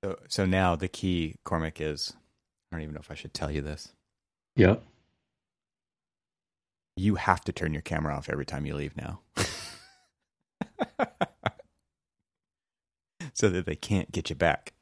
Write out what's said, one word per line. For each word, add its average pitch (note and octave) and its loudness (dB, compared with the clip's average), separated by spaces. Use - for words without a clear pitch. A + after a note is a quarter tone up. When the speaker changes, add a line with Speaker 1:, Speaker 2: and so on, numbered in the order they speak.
Speaker 1:
So, F#2+ -4
so G2 2
now F#2 4
the F#2 -4
key, F2 -2
Cormac, D#2+ -4
is, D2+ -4
I E2+ -8
don't D#2 -6
even D2+ -10
know D2+ -12
if - -16
I D2 -12
should - -14
tell D2+ -4
you D2 -2
this. D2+ -8
Speaker 2:
Yep. G#2 8
Speaker 1:
You G2 4
have F#2 2
to - -4
turn E2 -2
your D2+ -4
camera D#2 -2
off C#2+ -8
every C#2+ -2
time D2 -6
you C#2+ -6
leave C#2+ -6
now. - -10
<laughs> - -2
So A2 4
that F2+ 0
they D#2 -2
can't - 0
get - -4
you - -6
back. - 2